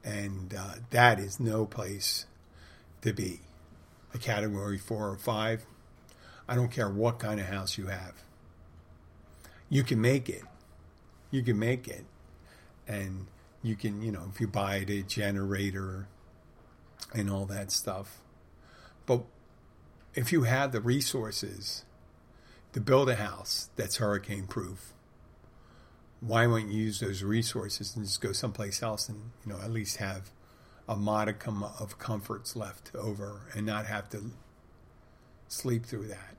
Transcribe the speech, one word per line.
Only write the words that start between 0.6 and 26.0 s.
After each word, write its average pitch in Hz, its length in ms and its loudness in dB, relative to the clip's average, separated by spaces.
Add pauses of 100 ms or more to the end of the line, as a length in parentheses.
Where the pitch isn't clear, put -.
that 120 300 10
is 98 200 -6
no 110 280 2
place 98 580 -4 (760)
to 110 120 2
be. - 280 -4 (720)
A - 20 -6
Category 104 600 0
four 107 300 -2
or 98 80 -6
five, 113 480 0 (840)
I 120 80 -2
don't 120 160 4
care 110 180 0
what 113 300 2
kind 107 200 0
of 95 80 -2
house 95 300 -4
you 98 100 -6
have. 92 360 -8 (1500)
You 135 140 6
can 120 180 4
make 127 260 6
it. - 160 -6 (880)
You 135 140 2
can 113 160 4
make 120 280 2
it. - 180 -10 (840)
And 95 400 -4 (340)
you 110 160 0
can, 104 240 -2
you 113 100 -2
know, 92 200 -6
if - 100 -4
you 107 60 2
buy 98 380 0
the 101 180 0
generator 98 1040 0 (1040)
and 104 160 0
all 98 160 0
that 98 260 -6
stuff. - 480 -4 (840)
But 123 180 4 (880)
if 127 200 2
you 160 100 8
have 131 300 4
the 107 80 0
resources 110 1040 0 (880)
to 117 80 0
build 135 280 8
a 117 60 4
house 101 640 -4
that's 101 200 -2
hurricane-proof, 101 960 -2 (1300)